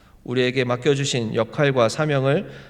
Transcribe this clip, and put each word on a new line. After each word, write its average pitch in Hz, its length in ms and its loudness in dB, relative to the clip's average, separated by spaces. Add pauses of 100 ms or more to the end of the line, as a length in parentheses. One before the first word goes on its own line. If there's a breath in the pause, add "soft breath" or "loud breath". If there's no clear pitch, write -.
(240 soft breath)
우리에게 127 400 0
맡겨주신 123 720 0
역할과 123 540 2
사명을 147 600 0 (200 loud breath)